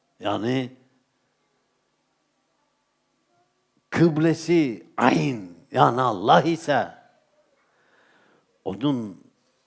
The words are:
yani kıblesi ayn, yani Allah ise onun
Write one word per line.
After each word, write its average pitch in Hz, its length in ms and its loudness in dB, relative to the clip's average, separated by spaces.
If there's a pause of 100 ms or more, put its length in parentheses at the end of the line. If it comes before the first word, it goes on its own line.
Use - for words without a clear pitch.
(200)
yani 120 560 -4 (3250)
kıblesi 156 1000 0 (100)
ayn, 120 600 0 (140)
yani 127 300 2
Allah 123 400 2
ise 143 520 -4 (1700)
onun 110 580 -6 (440)